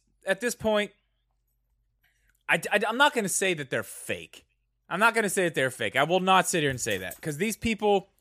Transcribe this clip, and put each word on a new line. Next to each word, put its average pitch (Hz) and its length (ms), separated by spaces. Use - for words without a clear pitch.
at 190 140
this 240 140
point, 208 360
I, 165 120
I, 202 160
I'm 220 80
not 285 180
gonna 208 140
say 190 260
that 147 160
they're 120 120
fake. - 640
I'm 170 120
not 220 140
gonna 220 140
say 185 160
that 165 100
they're 131 160
fake. 107 260
I 135 80
will 180 160
not 185 280
sit 170 140
here 143 80
and 127 100
say 107 180
that, 90 220
'cause 151 160
these 202 220
people, 208 500